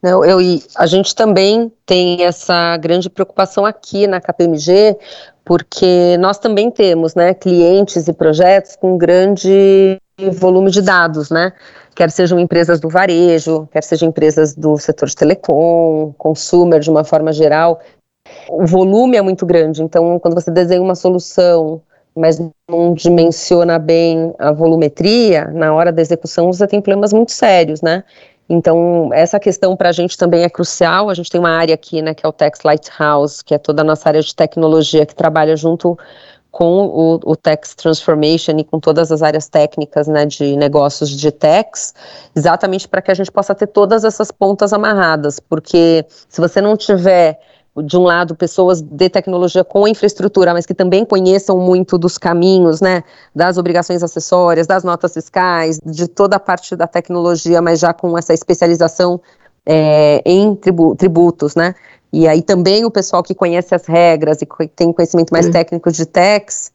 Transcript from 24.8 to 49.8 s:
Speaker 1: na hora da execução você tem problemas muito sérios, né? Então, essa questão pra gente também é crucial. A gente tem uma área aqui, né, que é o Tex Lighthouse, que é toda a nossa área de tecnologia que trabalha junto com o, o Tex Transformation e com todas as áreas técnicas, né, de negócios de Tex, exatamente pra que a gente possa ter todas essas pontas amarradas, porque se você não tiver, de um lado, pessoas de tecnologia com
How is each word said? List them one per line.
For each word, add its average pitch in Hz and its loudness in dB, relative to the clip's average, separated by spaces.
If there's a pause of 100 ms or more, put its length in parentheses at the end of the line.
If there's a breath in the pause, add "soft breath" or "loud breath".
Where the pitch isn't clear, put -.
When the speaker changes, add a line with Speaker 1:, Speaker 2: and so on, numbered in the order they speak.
Speaker 1:
na 156 0
hora 170 2
da 165 0
execução 170 -2
você 190 -2
tem 208 -2
problemas 202 -2
muito 226 2
sérios, 170 0
né? 175 -2 (440 soft breath)
Então, 170 0
essa 170 0
questão 190 -2
pra 180 0
gente 175 -4
também 170 0
é 170 0
crucial. 175 -2
A 196 -2
gente 170 -10
tem 175 -2
uma 165 0
área 165 0
aqui, 156 -8
né, 160 -6
que 156 -8
é - -2
o 156 -6
Tex 151 -2
Lighthouse, 151 -2
que - -4
é - 0
toda 147 -2
a 156 0
nossa 156 -2
área 156 2
de - -6
tecnologia 156 0
que - -18
trabalha 160 0
junto 165 -2 (540 loud breath)
com 175 0
o, 165 0
o 156 -2
Tex - -4
Transformation 156 -2
e 151 -4
com 160 -6
todas 156 0
as 156 -2
áreas 151 -2
técnicas, 151 -2
né, 151 0
de 143 -4
negócios 143 0
de 143 -2
Tex, - -2 (420 loud breath)
exatamente 180 -2
pra - -4
que 185 -6
a 190 2
gente 185 -6
possa 196 -2
ter 202 -4
todas 208 0
essas 214 -2
pontas 202 -2
amarradas, 180 -2
porque 165 0 (240 soft breath)
se - -14
você 170 0
não 208 0
tiver, 180 2 (340 soft breath)
de 151 -4
um 180 4
lado, 175 0
pessoas 180 0
de 147 -2
tecnologia 180 -2
com 202 0